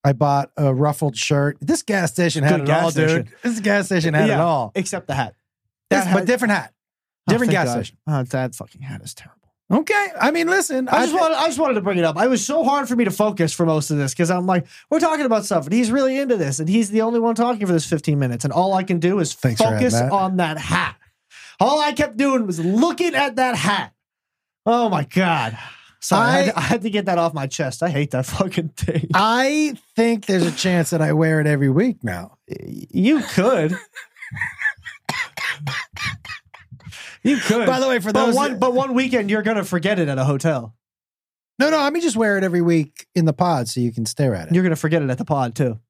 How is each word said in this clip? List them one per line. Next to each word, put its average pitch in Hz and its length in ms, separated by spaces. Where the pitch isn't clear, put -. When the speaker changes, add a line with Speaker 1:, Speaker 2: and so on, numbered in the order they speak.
Speaker 1:
I 139 60
bought 139 460
a 139 160
ruffled 143 420
shirt. 143 460
This 294 200
gas 185 300
station 165 320
had 156 160
Speaker 2:
Good 143 100
Speaker 1:
it 156 40
all, 165 80
Speaker 2:
gas 165 100
station. 156 300
Speaker 1:
dude. 110 100
This 233 200
gas 202 240
station 165 280
had 156 140
Speaker 2:
Yeah, 214 80
Speaker 1:
it 151 60
all. 143 340
Speaker 2:
except 190 320
the 139 60
hat. 127 200
Speaker 1:
This, 190 140
Speaker 2:
That 180 80
Speaker 1:
but 190 80
Speaker 2:
hat 190 80
Speaker 1:
different 247 260
hat. - 220
Speaker 2:
Oh, - 560
Speaker 1:
Different 226 220
Speaker 2:
thank 170 140
Speaker 1:
gas 120 60
Speaker 2:
God. 120 120
Speaker 1:
station. - 120
Speaker 2:
Oh, 139 160
that 127 320
fucking - 260
hat 135 200
is - 120
terrible. - 260
Speaker 1:
Okay. 392 360
I 269 120
mean, 330 160
listen, 302 420
Speaker 2:
I - 80
Speaker 1:
I - 60
Speaker 2:
just 294 100
Speaker 1:
thi- 359 60
Speaker 2:
wanted, 320 180
I 302 80
just 269 120
wanted 269 180
to 208 60
bring 185 180
it 170 40
up. 160 180
It 247 80
was 254 160
so 294 200
hard 277 240
for 247 80
me 233 80
to 185 60
focus 190 420
for 170 120
most 156 260
of 147 60
this 139 160
'cause 170 160
I'm 180 160
like, 180 200
we're 311 100
talking 311 260
about 220 200
stuff 170 180
and 156 100
he's 233 160
really 262 300
into 254 160
this 143 240
and 156 80
he's 208 220
the 220 140
only 233 180
one 226 140
talking 233 300
for 180 60
this 160 140
fifteen 147 340
minutes 123 240
and 143 80
all 185 220
I 185 100
can 180 160
do 185 200
is 151 140
Speaker 1:
Thanks 117 280
for 220 60
adding 107 120
Speaker 2:
focus 247 140
Speaker 1:
that. 120 180
Speaker 2:
on 190 240
that 156 220
hat. 165 400
All 277 180
I 294 140
kept 277 240
doing 262 280
was 170 140
looking 269 560
at 269 220
that 254 180
hat. 175 380
Oh 233 240
my 151 160
God. 151 520
Sorry, 208 260
I - 40
had 269 100
Speaker 1:
I 208 100
Speaker 2:
to, - 60
I 156 60
had 208 180
to 214 80
get 202 160
that 180 120
off 165 160
my 139 140
chest. 135 340
I 170 80
hate 143 220
that 131 140
fucking - 500
thing. 160 380
Speaker 1:
I 262 640
think 226 300
there's 185 200
a 170 60
chance 175 380
that 160 120
I 151 120
wear 156 260
it 151 80
every 139 220
week 196 340
now. 92 360
Speaker 2:
Y-, - 420
you 247 300
could. 185 600
Speaker 1:
<laughs> - 60
Speaker 2:
You 269 120
could. 233 280
Speaker 1:
By 254 140
the 262 80
way, 247 120
for 202 120
Speaker 2:
But 254 140
Speaker 1:
those 240 100
Speaker 2:
one, 277 160
Speaker 1:
that 202 80
Speaker 2:
but 247 140
one 262 200
weekend, 247 360
you're 214 140
gonna 214 200
forget 185 340
it 156 120
at 135 80
a 131 80
hotel. 139 500
Speaker 1:
No, 285 120
no, 311 100
I 285 100
mean, 330 120
just 254 160
wear 208 200
it 190 60
every 175 180
week 165 540
in 170 100
the 151 80
pod 156 360
so 127 100
you 120 120
can 117 140
stare 127 300
at 82 140
it. 165 40
Speaker 2:
You're 185 100
gonna 165 120
forget 156 260
it 139 80
at 127 80
the - 80
pod, 127 300
too. 123 240